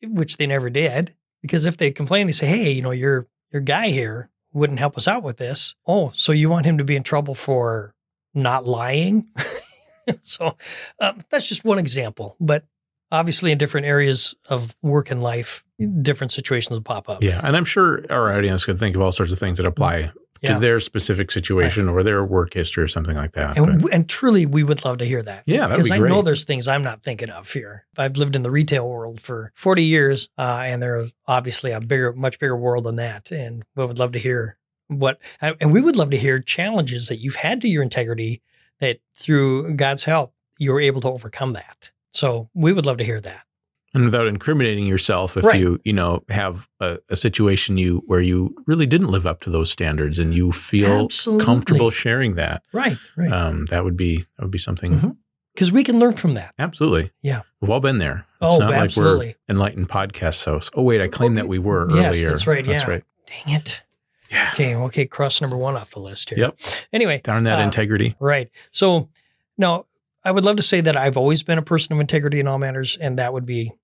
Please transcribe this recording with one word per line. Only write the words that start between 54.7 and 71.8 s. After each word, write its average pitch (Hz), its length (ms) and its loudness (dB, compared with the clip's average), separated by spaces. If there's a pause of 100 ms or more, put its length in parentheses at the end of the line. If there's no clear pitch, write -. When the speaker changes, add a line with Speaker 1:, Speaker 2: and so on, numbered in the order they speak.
Speaker 1:
Mm-hmm. 190 180 2 (460)
'Cause 180 160 2
we 262 100 6
can 233 160 2
learn 233 140 6
from 151 220 0
that. 98 220 -8
Speaker 2:
Absolutely. 127 540 0 (100)
Speaker 1:
Yeah. 135 220 -4 (180)
Speaker 2:
We've 101 120 0
all 131 80 2
been 135 180 2
there. 80 280 -4 (140)
It's 170 140 4
Speaker 1:
Oh, 165 60 8
Speaker 2:
not 107 140 4
Speaker 1:
absolutely. - 520 4
Speaker 2:
like 113 120 -14 (100)
we're 107 60 0
Enlightened 98 340 0
Podcast 87 560 -4
hosts. 76 320 -2
Oh, 135 80 0
wait, 117 160 4
I 92 80 0
claimed 120 280 2
that 107 120 -2
we 92 100 -2
were 92 380 0
Speaker 1:
Yes, 87 220 4
Speaker 2:
earlier. 82 120 2
Speaker 1:
that's 76 160 0
right, 147 180 2
Speaker 2:
That's 139 200 0
Speaker 1:
yeah. 117 60 -4
Speaker 2:
right. 87 140 -4 (220)
Speaker 1:
Dang - 300 -4
it. - 260 -6 (480)
Speaker 2:
Yeah. - 220 0
Speaker 1:
Okay, 127 240 0
okay, 127 300 -2
cross - 340 -2
number 131 160 -4
one 131 180 -2
off 104 180 -10
the 101 80 -16
list 98 280 -8
here. 107 100 -4
Speaker 2:
Yep. 120 200 0 (340)
Speaker 1:
Anyway, 202 320 0
Speaker 2:
Darn 113 200 0
that 110 160 2
Speaker 1:
uh, - 20 2
Speaker 2:
integrity. 107 580 0
Speaker 1:
right. 139 300 0 (200)
So, 175 380 2 (480)
now, 180 300 0 (360)
I 190 100 -2
would 190 120 2
love 208 120 4
to 208 60 0
say 175 200 2
that 156 160 2
I've 131 180 2
always 143 260 2
been 165 140 0
a 160 60 0
person 160 320 0